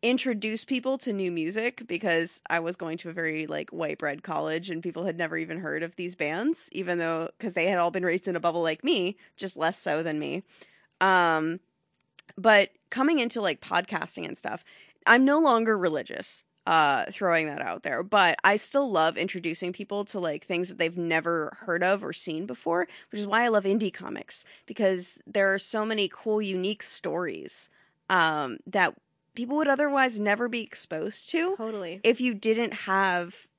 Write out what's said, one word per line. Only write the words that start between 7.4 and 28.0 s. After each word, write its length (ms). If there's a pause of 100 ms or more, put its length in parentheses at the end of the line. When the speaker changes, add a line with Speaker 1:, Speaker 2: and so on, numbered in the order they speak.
Speaker 1:
they 120
had 120
all 140
been 140
raised 220
in 80
a 40
bubble 220
like 220
me, 340 (200)
just 200
less 220
so 240
than 160
me. 240 (560)
Um, 600 (760)
but 320 (200)
coming 300
into, 220
like, 200
podcasting 680
and 100
stuff, 260 (420)
I'm 200
no 140
longer 380
religious, 640 (240)
uh, 440
throwing 360
that 140
out 220
there, 200
but 400
I 140
still 320
love 280
introducing 560
people 320
to, 140
like, 260
things 240
that 80
they've 200
never 640
heard 220
of 200
or 100
seen 320
before, 420 (240)
which 80
is 80
why 160
I 60
love 140
indie 300
comics, 520 (200)
because 600
there 280
are 60
so 260
many 260
cool, 300
unique 420
stories, 840 (400)